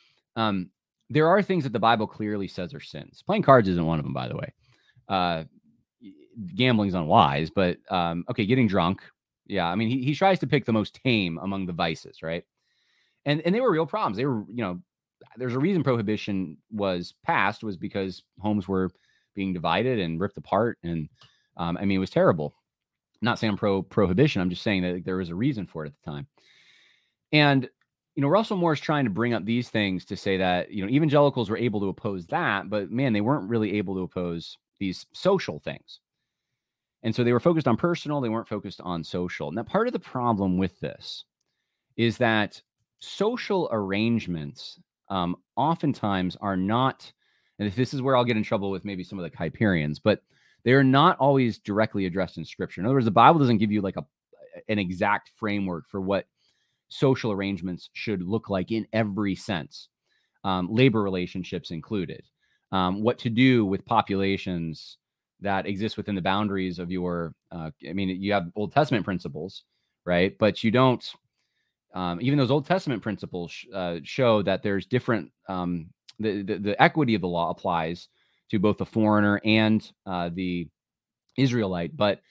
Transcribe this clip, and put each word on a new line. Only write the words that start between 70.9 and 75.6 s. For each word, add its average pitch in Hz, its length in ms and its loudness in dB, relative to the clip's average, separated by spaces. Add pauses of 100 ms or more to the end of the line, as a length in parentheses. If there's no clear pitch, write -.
um, 87 280 -4
even 135 160 2
those 127 140 4
Old 143 140 0
Testament 147 360 -2
principles 90 500 -8
sh-, - 220 -16
uh, 90 300 -4
show 113 400 4
that 95 200 0
there's 98 220 -2
different, 120 460 -2 (180)
um, 90 380 -4 (320)